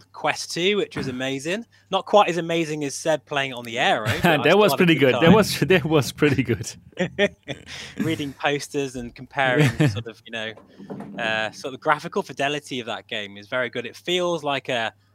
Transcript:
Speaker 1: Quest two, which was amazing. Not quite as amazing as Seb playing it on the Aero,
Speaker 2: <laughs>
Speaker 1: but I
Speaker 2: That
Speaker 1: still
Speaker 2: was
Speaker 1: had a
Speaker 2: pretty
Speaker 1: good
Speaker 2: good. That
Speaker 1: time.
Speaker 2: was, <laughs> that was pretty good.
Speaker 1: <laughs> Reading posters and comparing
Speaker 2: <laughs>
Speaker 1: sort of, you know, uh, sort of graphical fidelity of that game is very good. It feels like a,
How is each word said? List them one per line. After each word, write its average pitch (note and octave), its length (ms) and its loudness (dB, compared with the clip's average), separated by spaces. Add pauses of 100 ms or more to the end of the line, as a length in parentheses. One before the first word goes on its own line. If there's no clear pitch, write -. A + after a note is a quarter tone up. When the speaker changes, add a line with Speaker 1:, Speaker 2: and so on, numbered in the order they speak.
(140)
Speaker 1:
Quest - 380 -4
two, F#3+ 260 0
which - 180 -4
was C#3 120 -6
amazing. C3+ 580 -6 (240)
Not F#3+ 160 -4
quite G#3 240 6
as E3+ 80 -2
amazing E3 460 -2
as C3+ 100 -6
Seb D#3 320 -2
playing C#3 260 -4
it - 40 -10
on A#2+ 100 -12
the A#2 140 -6
Aero, C#3+ 260 2
Speaker 2:
<laughs> C#3+ 160 -2
Speaker 1:
but - 20 -4
I E3 140 6
Speaker 2:
That A#2+ 60 0
Speaker 1:
still E3+ 160 6
Speaker 2:
was G3+ 120 6
Speaker 1:
had C3+ 40 0
a - 20 -8
Speaker 2:
pretty E3+ 220 6
Speaker 1:
good C3 140 6
Speaker 2:
good. - 20 4
That B2+ 100 4
Speaker 1:
time. E3+ 80 10
Speaker 2:
was, G#3 260 4
<laughs> - 20 2
that D#3 240 4
was D3+ 260 2
pretty C#3 320 2
good. A2 280 -4 (280)
Speaker 1:
<laughs> - 1000 -6
Reading D3+ 360 -4
posters C#3+ 640 -4
and A#2+ 180 -12
comparing C3 540 0
Speaker 2:
<laughs> C#3 200 2
Speaker 1:
sort G#2+ 160 -6
of, A2 200 -14
you - 60 -16
know, A2 220 -8 (640)
uh, A2 320 -2
sort C3 240 -12
of C3 60 -14
graphical D#3 420 0
fidelity C#3+ 600 -6
of A2 40 -10
that G2+ 220 -10
game G2+ 280 -10
is G#2 120 -18
very B2+ 240 -4
good. A#2 160 -8
It G2 80 -14
feels F3 480 -4
like C#3 260 -4
a, A2+ 240 -2 (220)